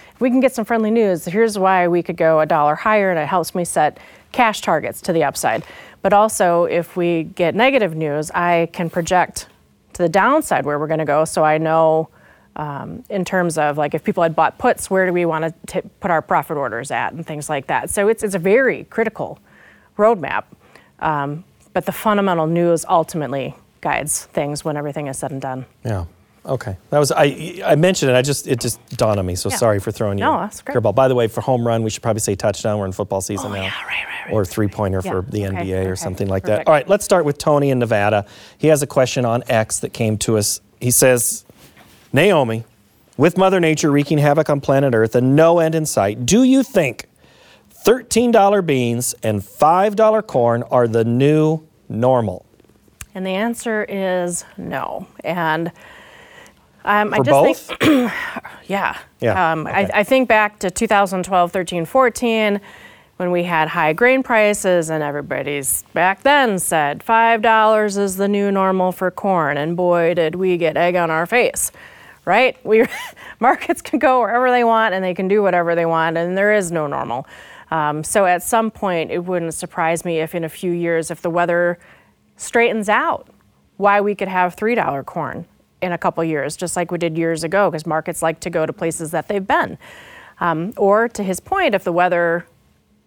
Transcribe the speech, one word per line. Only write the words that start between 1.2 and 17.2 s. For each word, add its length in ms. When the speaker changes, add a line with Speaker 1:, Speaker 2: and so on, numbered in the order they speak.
Speaker 1:
here's 340
why 300
we 140
could 160
go 220
a 60
dollar 280
higher, 360
and 80
it 80
helps 280
me 100
set 340
cash 280
targets 420
to 120
the 100
upside. 400
But 120
also, 500
if 320
we 280
get 300
negative 400
news, 360
I 420
can 160
project 580
to 100
the 60
downside 560
where 140
we're 80
gonna 180
go, 220
so 180
I 140
know, 500
um, 520
in 160
terms 320
of, 220
like, 160
if 100
people 180
had 120
bought 240
puts, 320
where 160
do 60
we 120
wanna 300
t-, 140
put 100
our 100
profit 360
orders 340
at 220
and 140